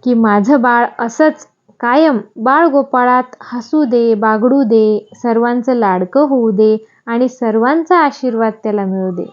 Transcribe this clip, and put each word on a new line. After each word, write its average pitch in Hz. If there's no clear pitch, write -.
की, 247
"माझं 226
बाळ 240
असंच 214
कायम 262
बाळगोपाळात 262
हसू 247
दे, 233
बागडू 220
दे, 214
सर्वांचं 240
लाडकं 202
होऊ 240
दे 214
आणि 240
सर्वांचा 254
आशीर्वाद 226
त्याला 208
मिळू 190
दे." 180